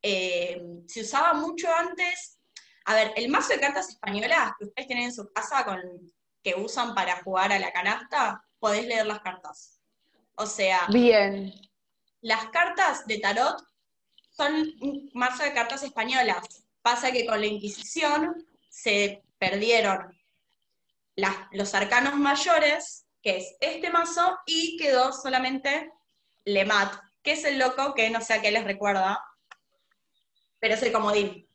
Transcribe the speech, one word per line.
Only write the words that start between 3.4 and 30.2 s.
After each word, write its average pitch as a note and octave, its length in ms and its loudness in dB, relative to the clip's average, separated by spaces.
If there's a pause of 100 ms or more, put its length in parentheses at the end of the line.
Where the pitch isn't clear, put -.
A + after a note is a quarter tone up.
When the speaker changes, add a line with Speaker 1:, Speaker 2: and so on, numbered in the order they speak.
Speaker 1:
de - 80 0
cartas C#4 280 0
españolas A3 720 0
que G3+ 80 -12
ustedes C4 200 -12
tienen B3 200 -4
en B3 80 -6
su G#3 180 -14
casa A#3 320 -2
con, F#3+ 160 -6 (640)
que F3+ 140 -2
usan A3+ 380 -4
para F3+ 280 0
jugar F#3+ 300 0
a G3 80 2
la F3 120 -4
canasta, G#3 720 -2 (160)
podés G#3+ 260 2
leer A3+ 200 0
las G#3+ 140 -4
cartas. - 600 -14 (540)
O G#3+ 120 -4
sea, F#3+ 340 2 (120)
Speaker 2:
Bien. G3+ 600 6 (680)
Speaker 1:
las A3 260 0
cartas F4 580 0
de G#3+ 120 -2
tarot A3+ 440 0 (760)
son D4 160 0 (280)
un C#4 340 -6
mazo B3 300 -2
de C#4 100 -2
cartas C4 300 -2
españolas. B3 800 -2 (180)
Pasa B3 300 2
que A#3+ 120 -2
con A3 160 0
la G#3+ 60 0
Inquisición D4 1000 -2 (240)
se G3+ 540 -2 (160)
perdieron G3+ 800 0 (960)
las, G3 220 -2 (160)
los G3 240 -4
arcanos B3 400 2
mayores, D4+ 880 2 (160)
que F#3+ 140 0
es - 240 -10
este E4 300 -2
mazo, E4+ 460 2 (100)
y E4 300 -2
quedó C4+ 360 4
solamente C4+ 800 -2 (520)
Lemat, G3 480 2 (300)
que D4 120 0
es D#4 100 -8
el C#4 160 0
loco C4+ 340 2
que A3+ 160 2
no A3+ 100 -2
sé A3+ 140 -2
a G#3+ 80 0
qué G#3+ 80 2
les A3 140 0
recuerda, G3 600 0 (1300)